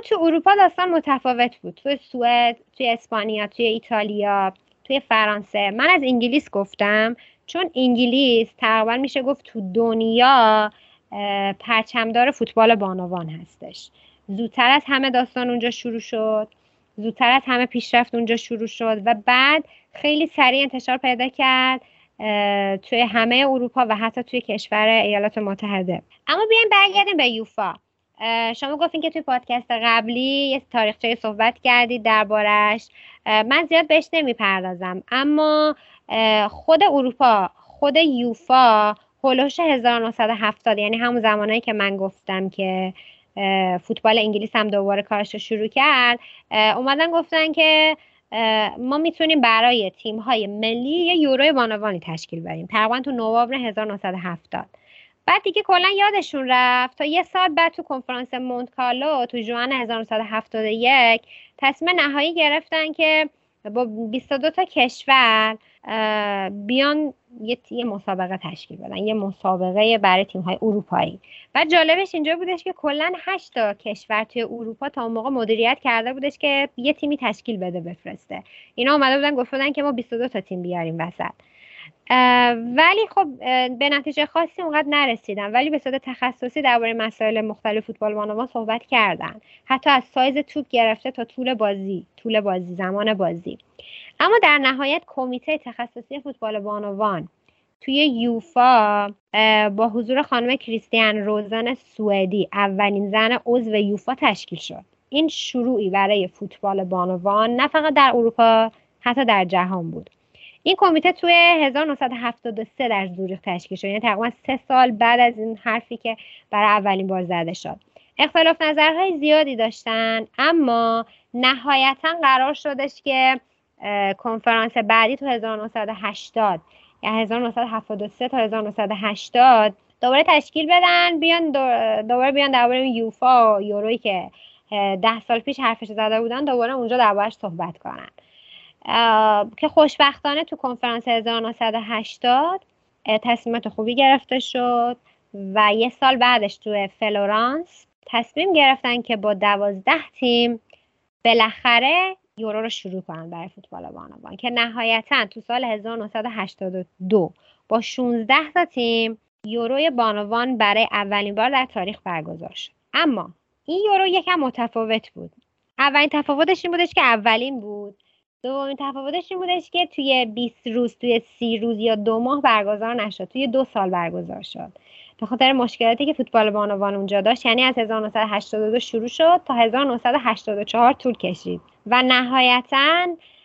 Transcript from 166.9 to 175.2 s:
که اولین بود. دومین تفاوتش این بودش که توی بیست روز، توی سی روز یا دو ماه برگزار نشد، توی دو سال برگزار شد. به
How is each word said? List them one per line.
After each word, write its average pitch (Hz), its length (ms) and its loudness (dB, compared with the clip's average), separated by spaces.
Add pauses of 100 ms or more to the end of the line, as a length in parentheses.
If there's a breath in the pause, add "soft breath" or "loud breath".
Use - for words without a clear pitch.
که 370 80 2
اولین 233 580 0
بود. 202 360 -12 (480)
دومین 277 360 -8
تفاوتش 277 520 -8
این 381 80 -8
بودش 359 300 -4
که 349 160 0
توی 269 400 0
بیست 233 420 -8
روز، 240 300 -4
توی 233 220 0
سی 233 380 -6
روز 226 220 -4
یا 220 160 0
دو 220 240 -2
ماه 269 220 -2
برگزار 220 520 0
نشد، 208 320 -8
توی 262 220 -4
دو 262 160 0
سال 202 260 -2
برگزار 175 520 -6
شد. - 300 -16 (480 loud breath)
به 226 60 -6